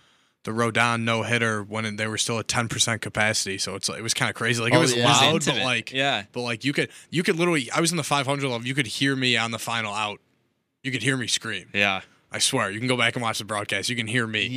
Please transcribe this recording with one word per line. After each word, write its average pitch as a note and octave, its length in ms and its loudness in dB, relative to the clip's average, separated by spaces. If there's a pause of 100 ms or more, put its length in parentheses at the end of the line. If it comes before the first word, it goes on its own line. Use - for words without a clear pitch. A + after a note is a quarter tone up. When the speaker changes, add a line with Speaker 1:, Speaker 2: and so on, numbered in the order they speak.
(440)
Speaker 1:
the G#2+ 80 -6
Rodon A#2 520 2
no-hitter A2+ 600 0
when G#2+ 340 -6
they A2 100 -2
were A2 100 -4
still A#2 220 -2
at G#2+ 80 -6
ten A#2+ 220 0
percent A2+ 320 0
capacity, G#2+ 560 0
so F#2+ 180 -6
it's, F#2+ 140 -4
it E2 120 -6
was A2+ 120 -2
kinda A#2 200 0
crazy. A#2 280 0
Like, A#2 120 2
it B2+ 40 6
Speaker 2:
Oh, - 20 8
Speaker 1:
was B2 160 4
Speaker 2:
yeah. A#2+ 100 2
Speaker 1:
loud, B2+ 260 6
Speaker 3:
It - 20 2
was D#3+ 120 0
Speaker 1:
but, D#3 60 2
Speaker 3:
intimate. A2 140 0
Speaker 1:
like, A#2+ 260 0
Speaker 3:
Yeah. C3+ 400 0
Speaker 1:
but, B2 100 -6
like, A#2+ 240 -4
you C#3 80 2
could, C#3 160 0 (200)
you E3 140 0
could F3+ 120 2
literally, D#3+ 360 2
I C#3 100 2
was E3 100 2
in F3 60 -2
the D3 60 -2
five C#3+ 220 2
hundred C#3 220 -2
level. A#2 180 -4
You B2+ 80 -4
could C3 140 0
hear C#3 300 0
me B2+ 200 4
on A2+ 140 0
the A2+ 80 -4
final A2+ 340 -4
out. G#2 260 -4 (640)
You C3+ 100 -6
could B2+ 120 -4
hear C3+ 140 0
me A#2 100 -4
scream. G2+ 460 -4
Speaker 3:
Yeah. G2 280 0 (300)
Speaker 1:
I G#2+ 80 -8
swear, A2 320 0
you G2+ 80 -6
can B2 80 -4
go B2+ 100 2
back A#2 200 2
and B2+ 40 -2
watch A2+ 180 -2
the G#2+ 60 -8
broadcast. G2+ 440 -4
You G2+ 80 -2
can A2+ 100 -4
hear A#2+ 180 0
me. G#2+ 200 0
And B2 120 -6